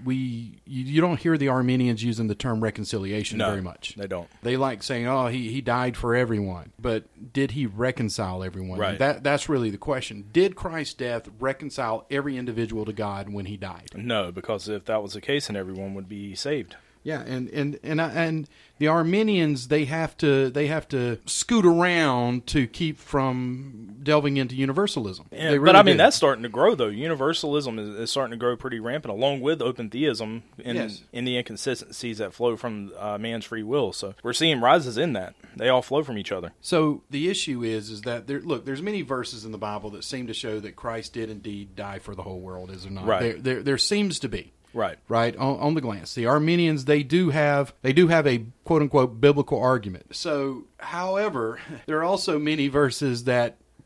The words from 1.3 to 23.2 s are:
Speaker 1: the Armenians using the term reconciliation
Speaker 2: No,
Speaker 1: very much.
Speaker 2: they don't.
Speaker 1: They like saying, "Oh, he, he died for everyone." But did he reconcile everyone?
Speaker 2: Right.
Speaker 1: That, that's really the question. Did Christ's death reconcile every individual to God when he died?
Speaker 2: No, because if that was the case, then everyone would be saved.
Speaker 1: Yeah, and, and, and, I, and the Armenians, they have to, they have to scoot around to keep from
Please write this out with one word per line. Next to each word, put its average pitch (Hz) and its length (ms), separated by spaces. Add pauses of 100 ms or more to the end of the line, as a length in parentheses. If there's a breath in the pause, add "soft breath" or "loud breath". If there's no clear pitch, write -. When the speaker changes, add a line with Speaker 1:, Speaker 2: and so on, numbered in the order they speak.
Speaker 1:
the 139 100
Armenians 127 560
using 113 220
the 107 80
term 113 280
reconciliation 107 760
Speaker 2:
No, 101 100
Speaker 1:
very 98 140
much. - 340
Speaker 2:
they 101 100
don't. 87 220 (140)
Speaker 1:
They 123 160
like 131 240
saying, 120 240
"Oh, 127 220
he, 120 220
he 131 120
died 123 340
for 120 180
everyone." 104 640
But 113 260 (280)
did 135 200
he 139 120
reconcile 104 800
everyone? 92 340
Speaker 2:
Right. 92 200
Speaker 1:
That, 139 260
that's 143 240
really 123 220
the 101 80
question. 117 560
Did 185 200
Christ's 165 400
death 120 360 (100)
reconcile 131 680
every 139 260
individual 113 480
to 107 80
God 101 400
when 101 140
he 101 100
died? 92 380
Speaker 2:
No, 101 360
because 95 380
if 104 160
that 110 180
was 98 120
the 104 80
case, 143 240
then 104 100
everyone 95 380
would 95 160
be 101 240
saved. 139 420 (260 soft breath)
Speaker 1:
Yeah, 147 200
and, 127 280
and, 143 340
and, 156 180
I, 160 120
and 160 340 (300 soft breath)
the 151 100
Armenians, 165 800
they 151 160
have 160 340
to, 135 320
they 143 160
have 151 220
to 120 360
scoot - 400
around 156 840
to 135 180
keep 156 320
from 127 1040